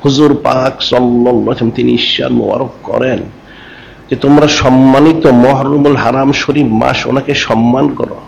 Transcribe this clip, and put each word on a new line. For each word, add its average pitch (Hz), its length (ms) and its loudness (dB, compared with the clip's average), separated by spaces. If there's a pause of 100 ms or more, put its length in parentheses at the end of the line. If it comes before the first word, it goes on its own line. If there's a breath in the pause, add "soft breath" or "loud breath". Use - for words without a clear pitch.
হুজুর 143 280 2 (100)
পাক 131 300 -2 (100)
সাল্লাল্লাহু 123 540 0
আলাইহি 107 120 -2
ওয়াসাল্লাম 117 280 -2
তিনি 123 160 0
ইরশাদ 120 400 -2
মোবারক 117 400 -2 (100)
করেন 120 380 -4 (840 loud breath)
যে 135 100 -4
তোমরা 147 320 2
সম্মানিত 135 760 2
মহরমুল 139 720 2
হারাম 127 360 -2
শরীফ 143 380 -2
মাস, 123 360 0
ওনাকে 135 280 -2
সম্মান 120 540 0
করো। - 400 -6